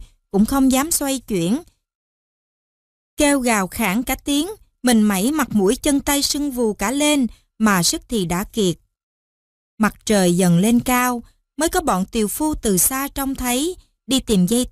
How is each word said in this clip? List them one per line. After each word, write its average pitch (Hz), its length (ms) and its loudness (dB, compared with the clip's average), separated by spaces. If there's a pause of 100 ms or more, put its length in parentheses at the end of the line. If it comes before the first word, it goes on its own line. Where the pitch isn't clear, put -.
(300)
cũng 202 140 2
không 269 280 2
dám 277 180 0
xoay 269 280 -2
chuyển. 208 440 -2 (1500)
Kêu 285 240 2
gào 220 260 0
khản 214 360 -2
cả 262 120 -4
tiếng, 294 360 -2 (320)
mình 233 200 4
mẩy 208 300 2
mặt 302 200 -2
mũi 202 240 2
chân 285 240 0
tay 285 220 -2
sưng 285 280 -4
vù 240 240 -2
cả 196 160 -4
lên, 285 360 0 (320)
mà 202 240 2
sức 311 260 -2
thì 214 160 -2
đã 175 200 -4
kiệt. 190 320 -2 (1000)
Mặt 208 160 0 (100)
trời 185 320 2
dần 175 220 4
lên 233 220 2
cao, 247 420 -2 (340)
mới 320 120 0
có 359 120 0
bọn 202 240 0
tiều 214 240 -2
phu 302 260 -2
từ 202 240 0
xa 269 300 -2
trông 269 260 -6
thấy, 254 420 -4 (300)
đi 262 140 0
tìm 190 260 2
dây 240 260 0